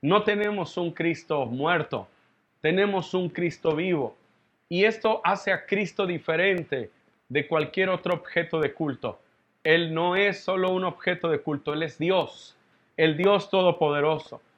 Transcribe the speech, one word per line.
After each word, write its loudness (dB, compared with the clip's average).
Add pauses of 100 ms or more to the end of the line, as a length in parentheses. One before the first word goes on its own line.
No 4
tenemos -2
un -2
Cristo -2
muerto, -2 (540)
tenemos 0
un 0
Cristo -2
vivo. -2 (540)
Y 2
esto 2
hace 0
a -2
Cristo -2
diferente -2 (400)
de -2
cualquier 0
otro -2
objeto -4
de 0
culto. -6 (440)
Él 2
no 0
es 0
solo 0
un 0
objeto -4
de 0
culto, -4
Él -2
es -10
Dios, -2 (420)
el 4
Dios 2
Todopoderoso, 2 (160)